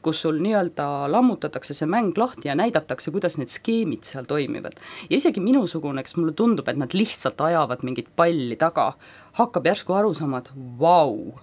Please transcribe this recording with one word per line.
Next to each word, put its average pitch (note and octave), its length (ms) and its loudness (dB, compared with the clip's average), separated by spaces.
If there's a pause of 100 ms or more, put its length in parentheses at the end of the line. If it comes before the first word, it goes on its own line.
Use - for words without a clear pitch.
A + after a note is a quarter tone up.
kus D#3+ 200 -2
sul D#3 200 0
nii-öelda F#3+ 420 0 (260)
lammutatakse F#3+ 640 2
see D3+ 160 -2
mäng G#3 260 0
lahti A3 300 -2
ja C#3 80 -2
näidatakse, D#3+ 560 -2
kuidas F3 280 -2
need B2 120 -4
skeemid A3 560 -2
seal C3 200 -10
toimivad. - 520 -4 (300)
Ja C4+ 100 2
isegi A#3+ 240 2
minusugune, D#3+ 600 0
kes - 140 -12
mulle D#3+ 180 0
tundub, A3+ 360 2
et C#3 80 -2
nad C#3 160 -4
lihtsalt F#3+ 480 -2
ajavad D3+ 400 0
mingit B2+ 320 -6
palli D#3 440 2
taga, C#3+ 340 2 (460)
hakkab E3 280 2
järsku F#3+ 280 0
aru G#3 200 2
saama, C#3 280 -4
et - 80 -20 (280)
vau D3 640 4